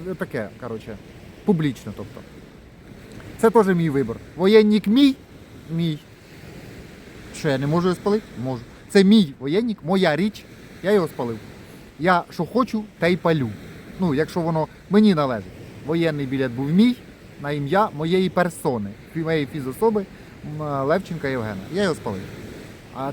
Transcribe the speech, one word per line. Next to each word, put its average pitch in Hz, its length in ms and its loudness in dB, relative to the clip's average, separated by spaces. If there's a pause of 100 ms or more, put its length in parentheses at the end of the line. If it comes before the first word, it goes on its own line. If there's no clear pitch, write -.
(180)
таке, 120 300 -6 (120)
коротше, 110 360 -10 (480)
публічно, 151 520 0
тобто. - 240 -14 (1200)
Це 220 80 6
теж 214 160 6
мій 170 240 2
вибір. 127 260 -2 (200)
Воєнник 208 500 6
мій? 269 300 6 (600)
Мій. 165 220 -2 (1400)
Що, 165 120 -4
я 135 100 2
не 139 80 -2
можу 170 220 2
його 175 80 0
спалити? 208 280 -2 (200)
Можу. 127 180 -6 (260)
Це 196 160 6
мій 196 340 6
воєнник, 190 460 -2
моя 170 320 2
річ, 202 280 -2 (380)
я 185 100 0
його 180 160 2
спалив. 117 300 -6 (600)
Я 175 320 4
що 170 160 -4
хочу, 220 380 -2 (140)
те 170 140 2
й 185 40 2
палю. 156 320 2 (520)
Ну, 170 140 2
якщо 156 260 0
воно 160 280 -2 (220)
мені 208 240 6
належить. 123 380 -2 (340)
Воєнний 156 400 0
білет 131 260 -2
був 135 180 -4
мій, 233 260 6 (460)
на 143 80 -6
ім'я 151 460 0
моєї 175 320 0
персони, 151 600 -2 (240)
фі-, 160 100 -4
моєї 156 220 0
фізособи, 160 600 -2 (540)
м, 139 260 -2
Левченка 165 420 -2
Євгена. 110 320 -4 (140)
Я 196 80 0
його 175 120 0
спалив. 98 280 -8 (720)
А 135 180 -6